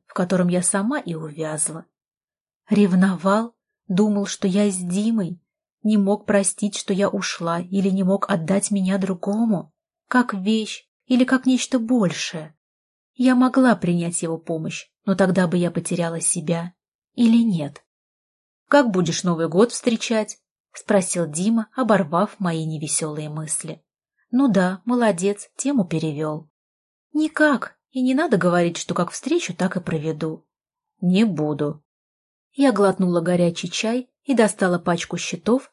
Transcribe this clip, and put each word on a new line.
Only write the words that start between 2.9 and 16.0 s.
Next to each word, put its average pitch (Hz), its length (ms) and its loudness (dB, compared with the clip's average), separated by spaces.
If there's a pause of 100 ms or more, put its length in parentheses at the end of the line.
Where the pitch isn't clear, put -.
думал, 202 400 2
что - 220 -4
я 202 200 2
с 190 80 -2
Димой, 185 640 -2 (440)
не 214 120 2
мог 202 300 2
простить, 202 500 0
что - 160 -4
я 196 160 2
ушла, 170 520 -4
или 190 280 -2
не 190 140 0
мог 190 260 0
отдать 190 440 0
меня 196 260 0
другому, 190 760 -2 (360)
как 247 260 0
вещь 208 520 -4 (200)
или 254 180 4
как 254 220 0
нечто 254 320 2
большее. 185 760 -2 (600)
Я 254 200 2
могла 254 420 4
принять 175 460 -2
его 165 160 -4
помощь, 160 520 -8 (140)
но 196 100 0
тогда 185 320 2
бы 170 100 -2
я 175 140 0
потеряла 170 500 -4